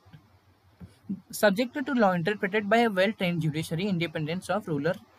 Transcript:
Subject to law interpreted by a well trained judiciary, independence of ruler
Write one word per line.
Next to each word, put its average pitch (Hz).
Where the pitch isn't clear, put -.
Subject 214
to 285
law 214
interpreted 208
by 208
a 233
well 190
trained 175
judiciary, 160
independence 165
of 196
ruler 156